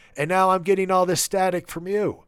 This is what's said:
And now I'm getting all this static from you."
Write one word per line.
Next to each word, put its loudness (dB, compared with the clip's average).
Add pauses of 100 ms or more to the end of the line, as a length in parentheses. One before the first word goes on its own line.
(160)
And -4
now 2
I'm 2
getting 0
all 4
this 0
static -2
from -12
you." -4